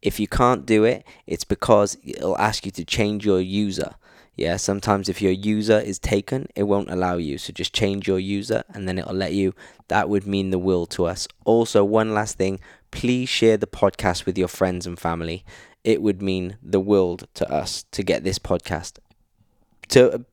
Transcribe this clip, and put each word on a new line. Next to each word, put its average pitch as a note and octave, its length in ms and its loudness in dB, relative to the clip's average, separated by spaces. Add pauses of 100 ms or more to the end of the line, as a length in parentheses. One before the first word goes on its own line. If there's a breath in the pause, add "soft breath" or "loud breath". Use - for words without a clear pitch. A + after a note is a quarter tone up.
If - 200 -2
you G#2 80 -2
can't B2 360 2
do A2 200 4
it, A#2+ 200 0 (220 loud breath)
it's - 180 -6
because G#2 600 2
it'll - 340 -4
ask G#2+ 260 -2
you G2 80 -6
to F2 120 -10
change G#2 420 -2
your F#2+ 140 4
user. F#2+ 540 -2 (420 soft breath)
Yeah, E2+ 200 0
sometimes G2+ 520 0
if F#2+ 120 -4
your F#2+ 120 4
user G#2+ 480 2
is G2 180 -6
taken, C3 560 -2
it G2+ 80 0
won't G2+ 280 0
allow F2+ 260 -2
you. D#2 200 -4
So - 160 -10
just F2 220 -8
change G2 320 0
your F#2+ 120 2
user G2+ 440 -2 (100)
and G2 160 -8
then F#2 100 -2
it'll - 160 -6
let F#2 200 -2
you. F#2+ 200 2 (340 loud breath)
That F2 200 0
would G2 180 0
mean G2 240 -2
the F#2 80 0
world F2+ 320 0
to - 160 -2
us. F2 200 -4 (180)
Also, A2+ 400 4
one A2 300 2
last G#2 240 -2
thing, F#2+ 220 -2 (300 loud breath)
please B2 380 -2
share A2 280 4
the G#2 100 -2
podcast - 580 0
with F#2 140 -2
your F2+ 100 0
friends F2+ 380 -2
and F2 120 -10
family. E2+ 460 -4 (400 loud breath)
It A2 160 2
would G2 220 0
mean F#2+ 400 -2
the F#2+ 180 0
world F#2+ 540 2
to - 180 -4
us - 380 -4
to - 120 -8
get D#2+ 220 0
this F#2 140 -2
podcast - 600 -4 (920)
to B2 260 6
a A#2 60 -4 (120)